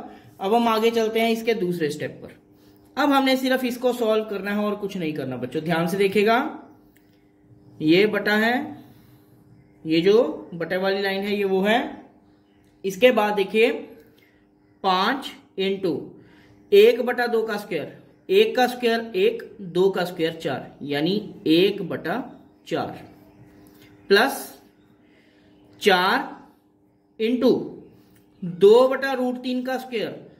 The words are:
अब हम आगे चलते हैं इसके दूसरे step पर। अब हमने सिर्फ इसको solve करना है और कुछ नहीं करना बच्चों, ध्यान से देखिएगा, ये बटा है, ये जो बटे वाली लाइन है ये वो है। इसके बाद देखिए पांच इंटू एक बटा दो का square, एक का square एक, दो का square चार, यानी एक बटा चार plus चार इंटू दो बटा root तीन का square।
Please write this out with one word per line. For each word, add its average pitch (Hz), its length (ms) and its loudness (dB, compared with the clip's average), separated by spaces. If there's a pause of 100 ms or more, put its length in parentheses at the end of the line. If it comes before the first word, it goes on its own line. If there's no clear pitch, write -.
(400)
अब 196 140 -2
हम 233 140 4
आगे 226 240 2
चलते 226 280 0
हैं 226 120 2
इसके 226 240 0
दूसरे 175 340 -2
step 139 340 -10
पर। - 120 -18 (600)
अब 285 140 2
हमने 269 260 4
सिर्फ 254 280 0
इसको 247 280 -2
solve 220 320 0
करना 202 260 -6
है 208 140 -2
और 202 100 -2
कुछ 196 220 -8
नहीं 156 160 -4
करना 131 240 -6
बच्चों, 156 260 -6
ध्यान 170 240 0
से 190 100 -4
देखिएगा, 202 400 2 (1400)
ये 165 280 4
बटा 208 300 -2
है, 226 180 0 (1300)
ये 160 160 0
जो 226 520 2
बटे 165 240 -6
वाली 196 240 0
लाइन 196 200 -2
है 202 160 -4
ये 202 80 -2
वो 190 160 0
है। 233 420 -2 (800)
इसके 196 280 2
बाद 208 220 0
देखिए 208 380 0 (1120)
पांच 196 480 -2 (280)
इंटू 190 320 -2 (800)
एक 233 300 8
बटा 240 260 -2
दो 220 160 0
का 214 140 -4
square, 156 360 -8 (360)
एक 208 260 4
का 247 120 4
square 226 500 -2
एक, 214 260 0 (180)
दो 180 280 2
का 185 160 -2
square 165 280 -4
चार, 147 500 -8
यानी 147 300 -2 (340)
एक 196 340 4
बटा 160 360 -6 (500)
चार 143 200 -4 (1200)
plus 226 260 2 (1500)
चार - 1400 -2
इंटू 233 280 2 (920)
दो 202 440 6
बटा 269 260 -2
root 254 300 -4
तीन 254 200 -4
का 254 140 -4
square। 214 320 -6 (300)